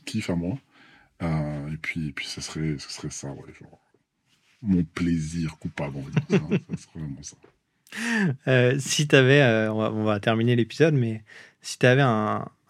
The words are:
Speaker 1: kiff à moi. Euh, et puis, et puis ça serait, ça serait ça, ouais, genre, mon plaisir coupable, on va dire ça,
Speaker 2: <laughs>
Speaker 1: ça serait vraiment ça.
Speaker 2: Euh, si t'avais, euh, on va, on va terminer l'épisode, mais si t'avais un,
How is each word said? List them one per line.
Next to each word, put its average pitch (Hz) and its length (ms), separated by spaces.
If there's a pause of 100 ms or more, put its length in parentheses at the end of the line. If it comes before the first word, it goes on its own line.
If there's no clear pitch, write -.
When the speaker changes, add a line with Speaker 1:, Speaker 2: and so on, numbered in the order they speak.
Speaker 1:
kiff - 260
à 92 40
moi. 87 240 (640)
Euh, 76 500
et 78 40
puis, 78 320
et 71 40
puis - 140
ça - 140
serait, 78 400
ça - 80
serait - 220
ça, - 200
ouais, - 300
genre, - 200 (800)
mon 92 220
plaisir 82 760
coupable, 73 400
on 135 40
va 139 80
dire 147 180
ça, 202 100
Speaker 2:
<laughs> 170 320
Speaker 1:
ça - 60
serait - 240
vraiment 73 220
ça. - 140 (1120)
Speaker 2:
Euh, 127 320
si - 260
t'avais, 139 360
euh, 110 300
on 110 60
va, 110 140
on 110 120
va 107 140
terminer 117 380
l'épisode, 143 380
mais 113 280 (380)
si - 180
t'avais 127 240
un, 107 460 (220)